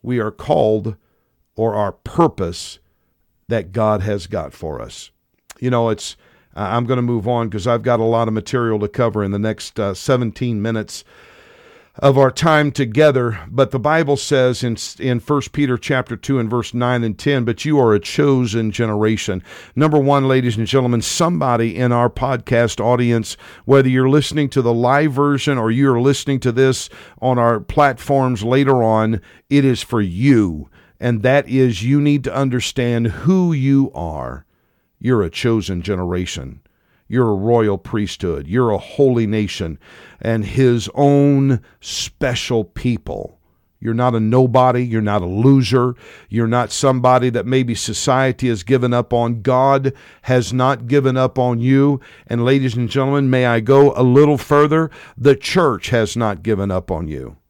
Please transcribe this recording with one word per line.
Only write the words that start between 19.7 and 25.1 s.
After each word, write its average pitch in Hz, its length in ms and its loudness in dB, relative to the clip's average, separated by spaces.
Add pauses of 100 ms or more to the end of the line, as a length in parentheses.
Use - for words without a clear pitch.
Number 151 220 2
one, 139 280 2
ladies 123 300 2
and 113 100 -2
gentlemen, 123 360 0
somebody 127 720 -2
in 123 160 0
our 120 180 2
podcast 120 680 -2
audience, 120 560 0 (280)
whether 135 240 4
you're 131 200 2
listening 147 400 0
to 131 140 0
the 117 120 2
live 135 380 0